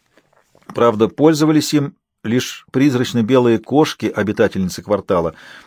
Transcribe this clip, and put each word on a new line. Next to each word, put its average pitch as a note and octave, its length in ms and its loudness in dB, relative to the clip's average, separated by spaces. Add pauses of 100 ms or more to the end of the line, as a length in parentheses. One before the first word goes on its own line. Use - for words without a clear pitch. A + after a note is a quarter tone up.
(760)
Правда, A2 340 2
пользовались D3+ 680 2
им C#3+ 200 -2 (300)
лишь A#2+ 460 -4
призрачно-белые B2 880 2
кошки, C3+ 480 -2
обитательницы G2 760 -2
квартала, F#2 520 -2 (320)